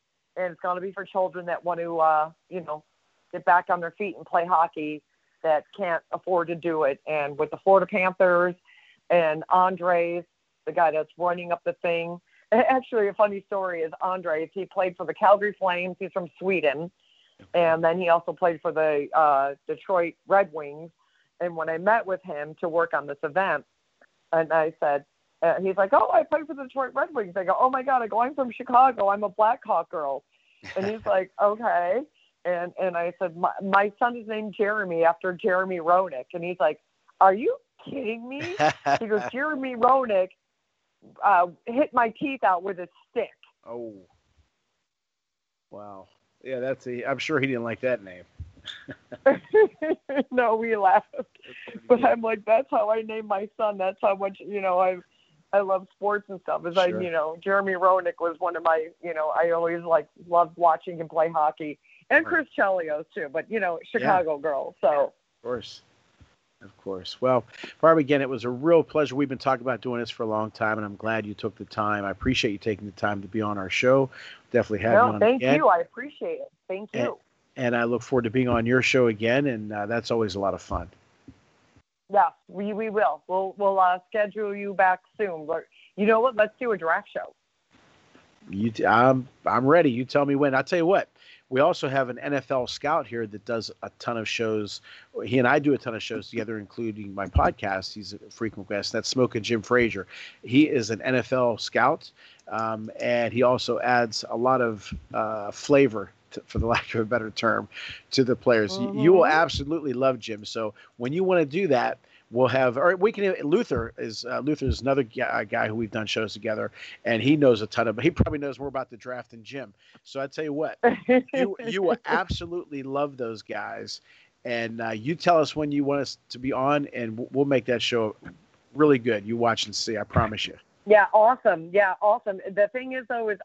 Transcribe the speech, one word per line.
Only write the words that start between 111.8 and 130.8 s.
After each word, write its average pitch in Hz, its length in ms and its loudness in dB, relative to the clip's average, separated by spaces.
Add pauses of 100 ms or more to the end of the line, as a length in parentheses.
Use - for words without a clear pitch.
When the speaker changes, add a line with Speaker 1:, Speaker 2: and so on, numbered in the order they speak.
Speaker 2:
we'll 123 160 4
have, 123 300 2
or 175 180 4
we 190 160 2
can, 196 300 -2
Luther 143 560 0
is, 117 260 -10
uh, 113 180 -6
Luther 139 260 -2
is 120 140 -2
another 135 200 2
g-, 123 220 -6
uh, 113 220 -2
guy 113 220 -2
who 107 60 -4
we've 113 160 -4
done 110 160 -6
shows 110 260 -4
together, 107 380 -6 (340)
and 113 200 0
he 143 120 6
knows 127 280 6
a - 20 -2
ton 113 220 -2
of, 107 100 -2
he 131 140 -4
probably 156 260 0
knows 139 220 -8
more 139 80 -10
about 131 240 -8
the 120 60 -20
draft 123 340 -14
than 117 120 -20
Jim. 113 300 -14 (300)
So - 180 -10
I 139 60 -4
tell 156 160 -8
you 151 100 -4
what, 143 300 -4
Speaker 1:
<laughs> 240 240 2 (260)
Speaker 2:
you, 254 320 0
you 202 160 -2
will 170 240 2
absolutely 170 800 -4
love 139 340 -2
those 113 240 -8
guys, 107 600 -10 (440)
and, 117 340 -4
uh, 113 120 -4
you 113 240 -4
tell 170 240 4
us 143 160 0
when 151 160 -4
you 143 120 0
want 139 180 0
us - 180 -8 (100)
to - 80 -16
be 131 160 -6
on, 139 400 0
and 117 220 -6
w-, 120 160 -10
we'll 139 140 2
make 135 200 2
that 120 160 0
show 113 340 0 (600)
really 143 240 6
good. 110 260 -2
You 113 100 -4
watch 117 300 0
and 101 100 -14
see, 110 220 -4
I 104 60 -4
promise 107 420 -2
you. - 100 -14 (300)